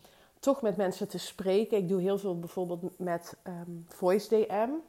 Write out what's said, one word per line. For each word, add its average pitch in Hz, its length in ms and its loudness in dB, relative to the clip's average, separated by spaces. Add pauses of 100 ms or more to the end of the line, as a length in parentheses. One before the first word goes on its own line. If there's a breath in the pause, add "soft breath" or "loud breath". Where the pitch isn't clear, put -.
(380 soft breath)
toch 269 240 2
met 202 140 0
mensen 190 320 -2
te 180 100 -8
spreken. 202 600 0
Ik 180 100 0
doe 190 120 2
heel 196 180 2
veel 185 200 -2
bijvoorbeeld 175 600 -6
met, 175 440 -4
ehm, 175 280 -10 (180)
voice 190 400 2
D 214 200 4
M. 220 220 0 (180)